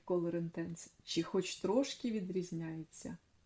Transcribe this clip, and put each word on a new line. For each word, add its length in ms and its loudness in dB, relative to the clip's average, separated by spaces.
Color 440 2
Intense? 400 -6
Чи 180 0
хоч 340 0
трошки 540 2
відрізняється? 1080 -4